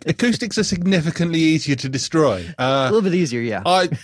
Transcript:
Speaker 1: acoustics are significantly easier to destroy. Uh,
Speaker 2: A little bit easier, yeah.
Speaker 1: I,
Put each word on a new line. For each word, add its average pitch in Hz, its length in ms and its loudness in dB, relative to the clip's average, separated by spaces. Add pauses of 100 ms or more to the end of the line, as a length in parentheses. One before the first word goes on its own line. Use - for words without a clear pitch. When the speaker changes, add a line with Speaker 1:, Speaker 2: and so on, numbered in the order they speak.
Speaker 1:
acoustics 226 540 -2
are 208 40 2
significantly 170 760 0
easier 160 380 2
to 135 120 -6
destroy. 131 560 0 (140)
Uh, 131 300 2
Speaker 2:
A - 20 0
little 208 180 2
bit 170 80 0
easier, 123 240 -2
yeah. 107 240 -4
Speaker 1:
I, 180 240 4 (140)